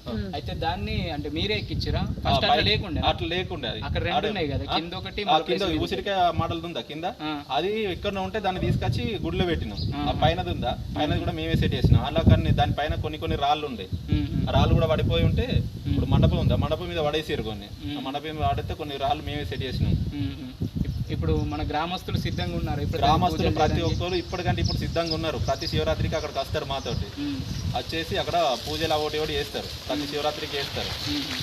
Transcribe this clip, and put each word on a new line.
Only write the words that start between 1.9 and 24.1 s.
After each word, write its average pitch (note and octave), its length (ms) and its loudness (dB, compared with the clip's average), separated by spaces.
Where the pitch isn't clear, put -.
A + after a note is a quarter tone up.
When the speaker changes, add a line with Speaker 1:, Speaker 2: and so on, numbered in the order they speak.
Speaker 1:
ఆ, - 60 0
Speaker 3:
ఫస్ట్ - 220 -4
అట్లా - 280 4
Speaker 1:
పై-, - 100 4
Speaker 3:
లేకుండే? G#3 360 0
Speaker 1:
అట్లా D#3 260 2
లేకుండే E3+ 400 -4
అది. G#2+ 120 -6
Speaker 3:
అక్కడ D3 240 -2
రెండు E3 140 0
Speaker 1:
ఆడ-, F3 80 0
Speaker 3:
ఉన్నాయి G3 220 0
కదా, C#3 220 -2
Speaker 1:
ఆ, E3+ 100 0
Speaker 3:
కింద E3+ 140 -6
ఒకటి, F#3+ 300 -6
Speaker 1:
ఆ, D3+ 100 4
Speaker 3:
మరో D#3+ 100 4
Speaker 1:
కింద F3+ 180 0
Speaker 3:
ప్లేస్ E3 200 0
Speaker 1:
ఉసిరికాయ F#3 500 2
మోడల్ E3 340 -2
ఉందా D#3 160 -6
కింద? D3 220 -10
Speaker 3:
ఆ. D3+ 300 -4
Speaker 1:
అది G3 320 0
ఎక్కడ G3 340 -4
ఉంటే F#3+ 220 -2
దాన్ని F#3 220 -2
తీసుకొచ్చి G#3+ 600 0
గుడిలో F3 240 0
పెట్టినాం. D#3+ 320 -2
Speaker 3:
ఆ. D3 140 -2
Speaker 1:
ఆ C3+ 140 0
పైనది E3+ 260 2
ఉందా? D3 280 -2
పైనది D3+ 140 0
Speaker 3:
మ్మ్. F3 80 2
Speaker 1:
కూడా D#3+ 120 -2
మేమే D#3+ 240 -2
సెట్ D#3+ 180 2
చేసినాం. C3 320 6
అలా D#3 260 0
కానీ D#3+ 200 6
దానిపైన E3 440 2
కొన్ని D#3 240 -4
కొన్ని D#3+ 200 -2
రాళ్ళు D3 280 2
ఉండే. G#2 200 -6
Speaker 3:
మ్మ్. - 380 2
Speaker 1:
ఆ - 20 -2
రాళ్ళు C#3 220 6
కూడా - 140 6
పడిపోయి E3 360 4
ఉంటే, A3+ 240 4
Speaker 3:
మ్మ్. - 420 0
Speaker 1:
ఇప్పుడు C#3 160 2
మండపం - 320 6
ఉందా? B2+ 180 4
మండపం D#3 320 0
మీద F3 100 -4
పడేసారు D3+ 460 0
కొన్ని. G#2 220 -6
ఆ G#2 40 -16
Speaker 3:
మ్మ్. C#3+ 200 -4
Speaker 1:
మండపం C#3+ 180 -6
మీద D#3 120 -6
పడితే D3 380 0
కొన్ని D3+ 240 -6
రాళ్ళు D3 260 -2
మేమే C#3+ 220 -4
సెట్ C3 180 -4
చేసినాం. - 500 2
Speaker 3:
మ్మ్. C3+ 520 -6
ఇప్-, - 260 -4
ఇప్పుడు D#3+ 200 -2
మన D3+ 360 -2
గ్రామస్తులు F3 500 -2
సిద్ధంగా E3+ 400 -2
ఉన్నారు D#3+ 240 -2
ఇప్పుడు - 200 -2
Speaker 1:
గ్రామస్తులు E3 420 4
Speaker 3:
పూజలు E3 120 4
Speaker 1:
ప్రతి D#3 180 4
Speaker 3:
చేయడానికి? E3 300 2
Speaker 1:
ఒక్కరు F3+ 140 0